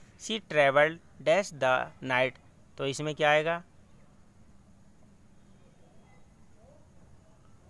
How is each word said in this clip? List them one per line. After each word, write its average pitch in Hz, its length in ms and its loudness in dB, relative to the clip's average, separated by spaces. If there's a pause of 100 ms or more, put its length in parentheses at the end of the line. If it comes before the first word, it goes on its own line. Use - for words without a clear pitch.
(200)
"She 220 220 -10
travelled 151 560 2 (240)
dash 165 320 0
the 131 340 0 (160)
night"। 131 340 -2 (400)
तो 139 80 -6
इसमें 147 300 -6
क्या 151 140 2
आएगा? 160 340 0 (4000)